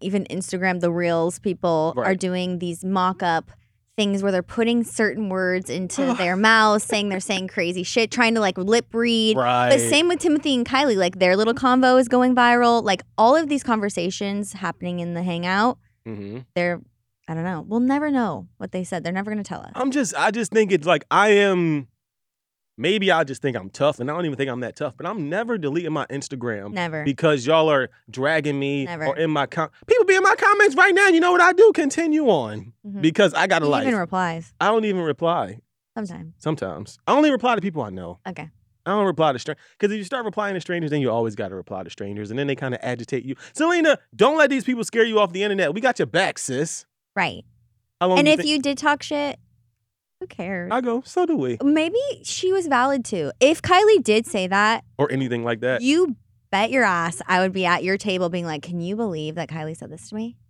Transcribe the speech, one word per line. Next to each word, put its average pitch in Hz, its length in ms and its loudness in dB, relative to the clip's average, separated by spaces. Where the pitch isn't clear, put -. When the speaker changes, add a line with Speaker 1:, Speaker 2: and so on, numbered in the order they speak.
Speaker 1:
even 190 240 -2
Instagram, 180 560 -4
the 175 100 2
Reels 170 480 0
people 165 580 -2
are 120 60 0
Speaker 2:
Right. 190 160 0
Speaker 1:
doing 180 400 -4
these 170 240 -8
mock-up 185 680 -2
things 202 260 -2
where 196 100 0
they're 185 120 0
putting 233 400 0
certain 214 460 -4
words 185 420 -2
into 185 420 -2
Speaker 2:
<sighs> 240 60 -4
Speaker 1:
their 180 160 0
mouths, 214 480 4
saying 208 260 -2
they're 190 100 -4
saying 190 280 -4
crazy 180 340 -4
shit, 220 300 -2
trying 233 240 2
to, 226 60 0
like, 190 160 0
lip 214 360 0
read. 226 420 2
But 131 60 0
Speaker 2:
Right. 262 80 6
Speaker 1:
same 302 300 2
with 349 100 0
Timothy 302 340 0
and 247 140 0
Kylie. 262 300 2
Like, 185 200 0
their 180 180 4
little 220 200 2
convo 254 440 4
is 247 80 2
going 247 280 2
viral. 240 480 4
Like, 196 180 0
all 233 180 6
of 320 140 2
these 285 140 -2
conversations 202 880 -4
happening 175 460 -8
in 170 160 -6
the 175 80 -4
Hangout, 180 560 0
Speaker 2:
Mm-hmm. 104 320 -10
Speaker 1:
they're, 175 280 -2
I 160 60 -8
don't 165 100 -6
know. 180 240 -6
We'll 220 140 -2
never 285 300 0
know 190 360 -2
what 190 140 -12
they 185 120 -6
said. 175 200 -8
They're 170 80 -6
never 196 200 -6
gonna 208 120 -6
tell - 180 -12
us. - 140 -18
Speaker 2:
I'm 262 160 -2
just, 262 240 -2
I 160 160 2
just 220 200 -4
think 214 200 2
it's 156 160 2
like, 165 240 4
I 196 180 6
am, 180 580 2
maybe 190 340 2
I 165 140 4
just 135 160 -10
think 127 160 -2
I'm 98 120 -10
tough, 143 300 -2
and 123 100 -6
I 151 40 -4
don't 175 120 -6
even 139 120 -4
think 135 120 -2
I'm 123 120 -6
that 117 160 -10
tough, 143 180 -8
but 143 100 -12
I'm 180 240 -6
never 226 280 -4
deleting 156 340 -4
my 147 140 -2
Instagram 117 680 -8
Speaker 1:
Never. 165 320 -6
Speaker 2:
because 143 420 0
y'all 160 240 4
are 131 200 2
dragging 143 480 -2
me 139 280 -4
Speaker 1:
Never. 156 220 -6
Speaker 2:
or - 100 -2
in 160 140 0
my 151 160 0
com-, 160 220 -4
people 453 200 4
be 381 100 4
in 381 80 2
my 392 120 6
comments 403 420 4
right 370 180 6
now. 403 140 6
You 330 100 6
know 359 140 4
what 359 80 6
I 349 100 6
do? 403 220 8
Continue 311 560 0
on 117 420 0
Speaker 1:
Mm-hmm. 196 140 -10
Speaker 2:
because 165 320 4
I 165 140 2
got 185 100 4
a 156 80 0
Speaker 1:
Do - 0 -
you 143 60 2
Speaker 2:
life. 269 160 2
Speaker 1:
even 226 120 0
replies? 170 600 -4
Speaker 2:
I 175 60 2
don't 220 180 2
even 190 160 0
reply. 151 580 -2
Speaker 1:
Sometimes. 170 400 -12
Speaker 2:
Sometimes. 98 680 -6
I 190 80 2
only 294 180 4
reply 240 240 0
to 190 60 -4
people 160 200 -6
I 107 80 -6
know. 175 360 -12
Speaker 1:
Okay. 165 240 -14
Speaker 2:
I 175 60 -4
don't 202 140 0
reply 156 280 2
to 120 60 -6
stran-, 151 180 -10
'cause 202 120 0
if 220 60 -4
you 202 80 -8
start 247 180 -8
replying 208 300 -4
to 175 80 -6
strangers, 170 300 -4
then 147 100 -2
you 123 100 0
always 113 240 -2
gotta 98 200 -8
reply 92 280 -10
to 87 60 -16
strangers, 101 400 -10
and 120 100 -8
then 139 80 -2
they 139 80 -2
kinda 131 300 -8
agitate 120 400 -8
you. 135 100 -10
Selena, 320 480 2
don't 269 220 2
let 285 120 4
these 269 140 -2
people 240 220 -4
scare 226 180 2
you 220 160 2
off 190 140 0
the 190 100 -4
internet. 190 300 0
We 214 80 -6
got 247 180 0
your 165 60 0
back, 160 340 -2
sis. 135 460 -6
Speaker 1:
Right. 151 300 -4
Speaker 2:
How 180 80 0
long 185 120 4
Speaker 1:
And 285 80 4
Speaker 2:
do - 20 4
you 311 60 8
Speaker 1:
if 294 40 0
Speaker 2:
think 302 100 -2
Speaker 1:
you 302 120 0
did 277 160 -2
talk 294 260 0
shit, 294 360 -6
who - 60 -14
cares? 180 440 -8
Speaker 2:
I 240 80 0
go, 247 240 -4
"So 359 220 -2
do 330 100 0
we." 123 260 -2
Speaker 1:
Maybe 311 360 2
she - 300 -4
was 370 140 -2
valid 269 360 2
too. 156 380 -4
If 302 200 4
Kylie 392 400 6
did 214 240 2
say 185 220 -4
that, 214 380 2
Speaker 2:
Or 147 140 0
anything 123 320 -2
like 117 180 -2
that. 127 200 0
Speaker 1:
you 294 340 2
bet 214 200 0
your 254 140 2
ass 170 420 -2
I 185 140 2
would 190 100 0
be 185 140 -2
at 170 180 0
your 190 140 -2
table 185 320 -2
being 175 160 -6
like, 156 160 -8
"Can 175 180 -8
you 175 160 -6
believe 160 400 -6
that 160 140 -8
Kylie 156 260 -10
said 123 140 -16
this 156 200 -20
to 208 60 -14
me?" 226 220 -10